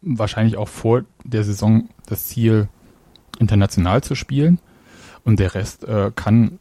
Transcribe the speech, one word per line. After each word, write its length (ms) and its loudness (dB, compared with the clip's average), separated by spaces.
wahrscheinlich 560 -2
auch 120 -8
vor 340 0
der 200 -4
Saison 460 2
das 180 -8
Ziel, 440 0
international 640 2
zu 140 -6
spielen. 420 0
Und 140 2
der 140 0
Rest, 300 -8
äh, 320 -2
kann 460 2